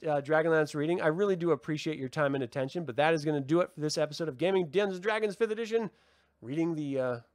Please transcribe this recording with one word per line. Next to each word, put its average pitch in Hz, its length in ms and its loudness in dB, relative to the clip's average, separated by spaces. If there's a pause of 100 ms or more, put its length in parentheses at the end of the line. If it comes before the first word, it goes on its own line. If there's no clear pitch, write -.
uh, 147 140 2
Dragonlance 156 540 2
reading. 156 260 0
I 165 80 4
really 190 280 2
do 170 140 0
appreciate 151 480 -2
your 135 100 -4
time 143 260 0
and 135 100 -2
attention, 135 400 -4
but 127 120 -8
that 151 180 4
is 151 100 -2
gonna 151 160 0
do 143 200 2
it - 120 -2
for - 80 -12
this 151 180 -2
episode 151 300 -2
of 127 100 -8
Gaming 185 280 2
Dungeons 190 300 0
and 180 60 -12
Dragons 214 320 0
fifth 220 160 0
Edition, 220 400 -2 (500)
reading 160 340 -2
the, 143 240 -4
uh, 123 220 -2 (140)